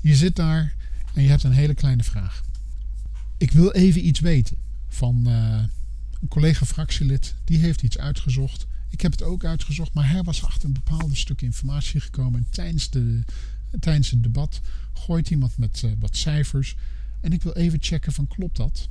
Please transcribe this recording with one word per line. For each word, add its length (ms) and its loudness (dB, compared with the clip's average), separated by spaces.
je 140 6
zit 200 4
daar 400 0
en 100 2
je 60 6
hebt 140 6
een 80 2
hele 220 4
kleine 300 2
vraag. 400 -2
Ik 140 2
wil 200 8
even 360 6
iets 120 4
weten 380 4
van, 400 0
eh, 360 2
een 60 -4
collega-fractielid, 1160 0
die 140 4
heeft 260 2
iets 140 2
uitgezocht. 720 -2
Ik 120 -4
heb 100 2
het 120 -2
ook 220 0
uitgezocht, 480 -2
maar 160 2
hij 140 0
was 200 -2
achter 220 0
een 80 0
bepaald 440 0
stuk 240 -2
informatie 580 -2
gekomen. 400 -2
En 100 -2
tijdens 400 -2
de, 340 0
tijdens 300 2
het 140 2
debat 380 -2
gooit 360 -2
iemand 280 0
met, 260 -2
eh, 160 0
wat 180 -2
cijfers. 580 -2
En 140 -2
ik 80 -2
wil 120 -2
even 280 0
checken 320 -2
van, 140 -2
"Klopt 300 -4
dat?" 340 0